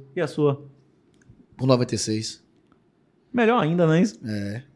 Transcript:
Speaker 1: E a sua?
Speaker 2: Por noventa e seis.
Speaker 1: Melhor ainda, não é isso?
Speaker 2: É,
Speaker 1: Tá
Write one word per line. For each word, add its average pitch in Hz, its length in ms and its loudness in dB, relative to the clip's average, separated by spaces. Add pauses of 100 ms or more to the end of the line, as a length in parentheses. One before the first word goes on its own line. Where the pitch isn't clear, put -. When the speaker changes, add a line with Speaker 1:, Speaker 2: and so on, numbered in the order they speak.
(160)
Speaker 1:
E 180 60 -4
a 151 60 -2
sua? 147 380 -2 (920)
Speaker 2:
Por 131 100 -2
noventa 123 260 2
e 110 40 -4
seis. 110 440 -6 (920)
Speaker 1:
Melhor 240 280 2
ainda, 170 260 2
não 156 60 4
é 170 80 4
isso? 214 220 -2
Speaker 2:
É, 107 360 -8
Speaker 1:
Tá - 40 -18 (120)